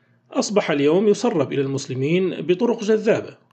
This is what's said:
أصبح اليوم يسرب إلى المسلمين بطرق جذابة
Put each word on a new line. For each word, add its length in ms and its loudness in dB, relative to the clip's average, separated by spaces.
أصبح 400 0
اليوم 360 2
يسرب 460 0
إلى 80 -2
المسلمين 800 -2
بطرق 420 0
جذابة 540 0